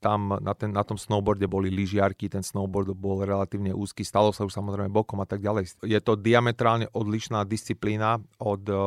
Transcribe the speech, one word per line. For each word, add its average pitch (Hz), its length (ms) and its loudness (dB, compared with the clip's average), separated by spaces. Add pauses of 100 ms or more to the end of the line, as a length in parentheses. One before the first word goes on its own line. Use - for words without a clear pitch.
tam 104 400 2
na 98 80 -2
ten, 104 240 -4
na 101 80 2
tom 104 160 -4
snowboarde 101 480 0
boli 95 240 0
lyžiarky, 98 560 0
ten 95 160 -6
snowboard 98 560 -4
bol 98 240 -2
relatívne 98 480 -2
úzky, 98 320 -6
stalo 104 320 2
sa - 80 -4
už 98 80 -4
samozrejme 101 400 -6
bokom 104 320 0
a 90 60 -8
tak 101 100 -4
ďalej. 101 480 -2
Je 110 160 4
to 107 160 2
diametrálne 117 720 4
odlišná 107 560 -2
disciplína 107 720 -2 (240)
od, 101 240 -2
eh, 101 80 0 (120)